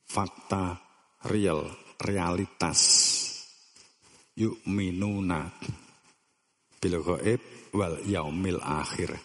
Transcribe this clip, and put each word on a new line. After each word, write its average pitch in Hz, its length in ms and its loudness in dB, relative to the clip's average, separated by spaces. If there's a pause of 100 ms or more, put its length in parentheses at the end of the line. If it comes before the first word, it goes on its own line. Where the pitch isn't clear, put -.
Fakta 92 720 -2 (480)
real, 92 480 2 (240)
realitas. 90 800 0 (1600)
Yu'minuna 98 1040 0 (1400)
bil 87 240 0
ghaib 90 400 2 (320)
wal 90 320 0
yaumil 90 560 -2
akhir. 76 640 -4